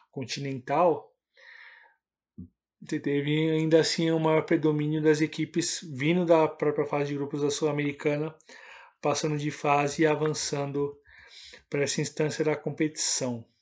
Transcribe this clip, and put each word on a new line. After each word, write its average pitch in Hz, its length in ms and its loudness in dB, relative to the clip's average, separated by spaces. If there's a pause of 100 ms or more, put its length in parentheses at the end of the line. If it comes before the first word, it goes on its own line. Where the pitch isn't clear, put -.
(100)
continental. 139 1040 -2 (1700)
Você 151 180 -6
teve 151 520 0
ainda 160 280 4
assim 160 300 0
um 165 80 2
maior 156 240 4
predomínio 151 600 0
das 151 200 4
equipes 156 600 -2
vindo 165 440 0
da 160 200 6
própria 151 380 -2
fase 143 240 -2
de 147 60 -6
grupos 139 260 -4
da 143 100 0
Sul-Americana, 147 840 -2 (640)
passando 147 380 0
de 147 120 -4
fase 143 520 0
e 160 40 6
avançando 143 880 -2 (760)
pra 143 140 0
essa 139 180 -2
instância 151 420 -2
da 151 100 2
competição, 143 920 -4 (160)